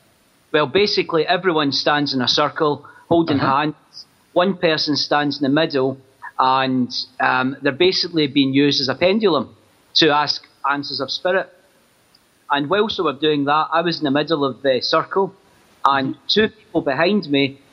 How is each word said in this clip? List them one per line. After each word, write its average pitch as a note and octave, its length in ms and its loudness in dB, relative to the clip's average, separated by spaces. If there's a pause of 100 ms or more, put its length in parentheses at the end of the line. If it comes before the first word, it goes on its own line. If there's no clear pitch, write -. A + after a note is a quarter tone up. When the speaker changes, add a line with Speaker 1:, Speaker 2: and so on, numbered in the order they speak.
(540)
Speaker 1:
Well, D3+ 140 2
basically, F#3 580 0
everyone E3 460 0
stands D3 420 0
in C3 80 -2
a A#2+ 60 -2
circle, D3 580 0 (240)
holding E3 300 2
Speaker 2:
Uh-huh. C3+ 180 0
Speaker 1:
hands. - 480 -6 (280)
One F3+ 220 2
person D#3 400 0
stands D3 420 -2
in D3 60 -4
the C3+ 60 0 (120)
middle, C3+ 360 -2 (400)
and, C3 540 0 (280)
um, C3 440 0
they're C#3+ 80 2
basically F3 560 0
being C3+ 260 2
used C#3 280 2
as B2 60 -4
a B2+ 80 -2
pendulum F3 600 0 (400)
to D#3+ 140 4
ask D3 380 -2 (220)
answers C#3 320 -6
of C3 100 -8
spirit. F3+ 380 -2 (1040)
And C#3+ 160 0
whilst G#3 300 0
we F#3+ 60 -4
were D3 100 -2
doing D3 320 0
that, D3+ 260 0
I D#3+ 100 0
was E3+ 180 -2
in D3+ 60 -6
the C3+ 60 0
middle D3 320 0
of C3+ 200 -6
the B2+ 180 2
circle, E3+ 540 -2 (500)
and C#3 300 2
Speaker 2:
Mm-hmm. - 120 -20
Speaker 1:
two G#3+ 200 2
people - 340 -6
behind D#3+ 480 0
me, C#3 300 0 (140)